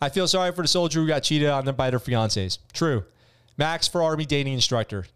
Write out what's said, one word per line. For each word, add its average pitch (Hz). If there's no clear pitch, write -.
"I 143
feel 185
sorry 185
for 180
the 156
soldier 160
who 156
got 147
cheated 147
on 135
by 131
their 123
fiancés." 110
True. 135
Max 160
for 170
Army 156
dating 139
instructor. 110